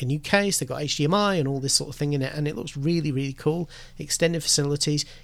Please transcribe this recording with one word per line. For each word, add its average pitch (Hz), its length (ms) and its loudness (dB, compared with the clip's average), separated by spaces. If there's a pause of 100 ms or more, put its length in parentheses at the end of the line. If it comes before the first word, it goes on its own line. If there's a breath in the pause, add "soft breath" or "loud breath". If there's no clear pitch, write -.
a 135 40 -2
new 135 140 0
case. 202 400 2
They've 131 100 -4
got 135 140 -4
H 147 140 -2
D 147 80 2
M 165 100 4
I 202 220 4
and 143 100 2
all 135 140 -2
this 139 140 0
sort - 160 0
of - 40 -8
thing 147 200 0
in 135 80 0
it, 131 120 -2
and 147 140 -2
it - 80 -4
looks - 200 -8
really, 151 360 0
really 135 200 -2
cool. 160 380 -2 (260 loud breath)
Extended 165 460 0
facilities. 147 640 2 (200 loud breath)